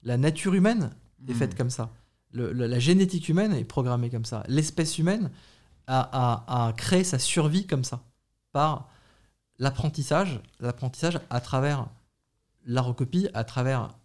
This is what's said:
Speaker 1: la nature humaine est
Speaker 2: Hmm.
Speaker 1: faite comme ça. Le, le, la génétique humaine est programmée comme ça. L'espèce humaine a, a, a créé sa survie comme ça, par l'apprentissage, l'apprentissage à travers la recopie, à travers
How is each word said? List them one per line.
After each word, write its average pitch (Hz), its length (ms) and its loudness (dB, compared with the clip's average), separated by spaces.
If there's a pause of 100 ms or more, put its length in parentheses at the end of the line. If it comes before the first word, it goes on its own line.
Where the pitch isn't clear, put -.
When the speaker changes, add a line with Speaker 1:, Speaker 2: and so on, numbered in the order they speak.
Speaker 1:
la 120 120 -2
nature 156 380 2
humaine 196 360 4 (380)
est 123 40 -2
Speaker 2:
Hmm. 120 40 0
Speaker 1:
faite 117 200 0
comme 123 140 -2
ça. 110 200 -6 (420)
Le, 120 200 -4
le, 123 160 0
la 123 100 0
génétique 180 500 4
humaine 196 240 4
est 131 120 0
programmée 123 460 0
comme 117 140 -4
ça. 113 240 -8
L'espèce 156 500 0
humaine 180 320 2 (580)
a, 123 580 0
a, 123 220 0
a 113 40 0
créé 180 320 2
sa 170 140 0
survie 165 480 2
comme 135 180 0
ça, 127 180 -8 (500)
par 147 360 0 (680)
l'apprentissage, 151 840 0 (200)
l'apprentissage 127 600 -2 (100)
à 123 100 -2
travers 135 460 -2 (800)
la 123 160 0
recopie, 131 520 0
à 113 100 -2
travers 127 500 -2 (100)